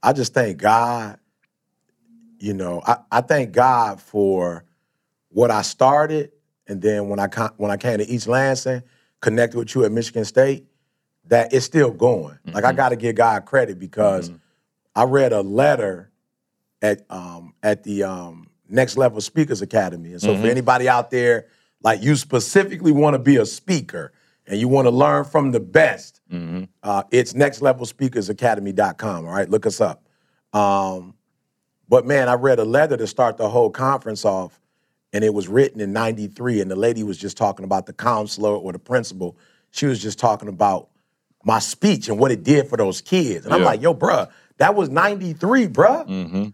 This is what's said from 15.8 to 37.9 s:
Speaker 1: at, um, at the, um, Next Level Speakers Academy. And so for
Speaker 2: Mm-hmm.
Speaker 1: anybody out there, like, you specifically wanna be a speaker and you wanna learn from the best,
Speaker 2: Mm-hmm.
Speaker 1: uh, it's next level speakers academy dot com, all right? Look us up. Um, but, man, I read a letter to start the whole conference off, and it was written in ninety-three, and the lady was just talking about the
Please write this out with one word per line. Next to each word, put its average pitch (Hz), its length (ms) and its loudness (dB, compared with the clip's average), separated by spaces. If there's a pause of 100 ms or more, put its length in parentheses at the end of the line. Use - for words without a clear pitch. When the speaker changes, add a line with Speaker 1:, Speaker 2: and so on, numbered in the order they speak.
Speaker 1:
at, 104 260 0
um, 87 540 -16
at 104 220 -2
the, 101 180 -4
um, 87 460 -10 (200)
Next 123 280 0
Level 117 240 0
Speakers 131 420 -4
Academy. 87 500 -4
And 87 80 -16
so 101 80 0
for 101 120 0
Speaker 2:
Mm-hmm. 113 60 0
Speaker 1:
anybody 127 420 2
out 120 240 0
there, 120 340 2 (360)
like, 110 200 2
you 147 140 2
specifically 180 760 0
wanna 143 280 4
be 139 160 6
a 110 100 2
speaker - 680 -6 (340)
and 101 120 -6
you 117 80 0
wanna 131 240 4
learn 143 340 2
from 143 280 0
the 117 80 2
best, 101 600 0 (120)
Speaker 2:
Mm-hmm. 87 320 -8 (180)
Speaker 1:
uh, 101 300 -2
it's 120 220 2
next 139 280 0
level 127 240 0
speakers 120 420 -4
academy 104 440 -2
dot 95 260 0
com, 92 280 -6
all 85 60 -10
right? 95 160 -2
Look 104 180 0
us 101 140 -2
up. - 280 -2 (440)
Um, 98 640 -2 (760)
but, 120 180 6
man, 135 240 2
I 123 40 4
read 123 240 2
a 113 60 2
letter 139 320 2
to 113 100 -4
start 117 300 0
the 110 140 -2
whole 117 200 2
conference 127 540 -4
off, 95 340 -2 (540)
and 104 100 0
it 107 120 2
was 98 120 -4
written 123 340 2
in 98 120 -4
ninety-three, 113 720 -4
and 95 80 -6
the 95 60 -6
lady 117 260 0
was 98 160 -8
just 98 180 -10
talking 98 300 -2
about 95 180 -2
the 98 80 -20